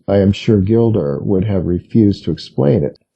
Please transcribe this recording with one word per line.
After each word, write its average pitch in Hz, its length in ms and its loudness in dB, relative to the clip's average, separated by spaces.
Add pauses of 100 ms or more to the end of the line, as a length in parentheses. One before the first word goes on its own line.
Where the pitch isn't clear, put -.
I 98 100 2
am 101 140 4
sure 104 280 0
Gildor 101 640 0
would 95 220 0
have 98 220 -2
refused 98 580 0
to 87 80 -6
explain 82 500 -2
it, - 160 -6 (180)